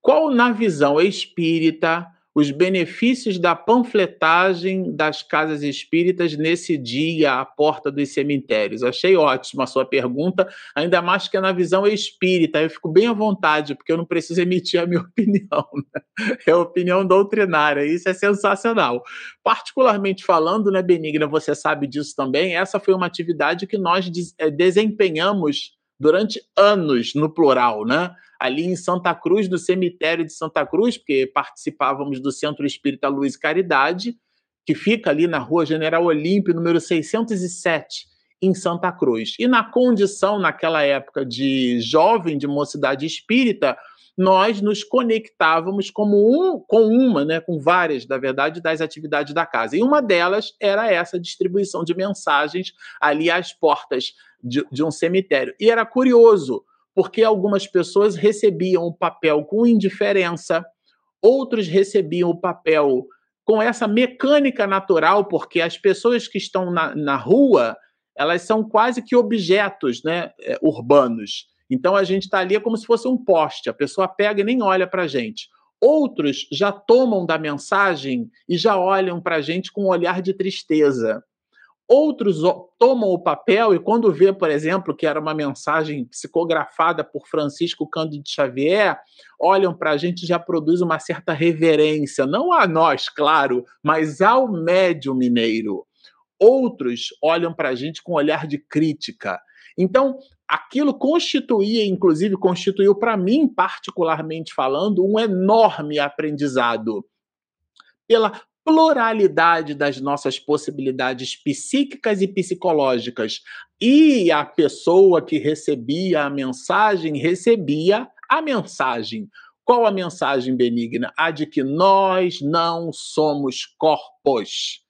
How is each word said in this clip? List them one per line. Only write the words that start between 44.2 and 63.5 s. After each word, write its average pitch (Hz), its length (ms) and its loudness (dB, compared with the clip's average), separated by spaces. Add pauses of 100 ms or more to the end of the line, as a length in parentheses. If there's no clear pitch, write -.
nos 208 220 -2
conectávamos 196 1080 -2
como 208 280 0
um, 277 500 4
com 226 160 4
uma, 220 420 4
né, 160 160 -2
com 160 200 -6
várias, 156 480 0
na 135 100 -4
verdade, 139 420 -4
das 160 200 -4
atividades 151 520 -6
da 160 140 -2
casa. 113 300 -4
E 202 60 2
uma 285 200 2
delas 190 580 0
era 214 300 0
essa 175 280 -2
distribuição 180 680 -4
de 170 100 -4
mensagens 170 760 -4 (280)
ali 151 300 0
às 180 220 -4
portas - 600 -2 (300)
de, 123 280 -4
de 135 120 -4
um 160 80 0
cemitério. 165 680 -2
E 214 100 4
era 226 160 0
curioso, 226 800 4 (300)
porque 196 280 0
algumas 202 440 0
pessoas 196 500 0
recebiam 185 680 0
o 170 80 -6
papel 156 520 -2
com 220 220 0
indiferença, 185 960 0 (580)
outros 233 460 2
recebiam 175 640 0
o 170 100 -4
papel 151 640 0 (380)
com 214 180 2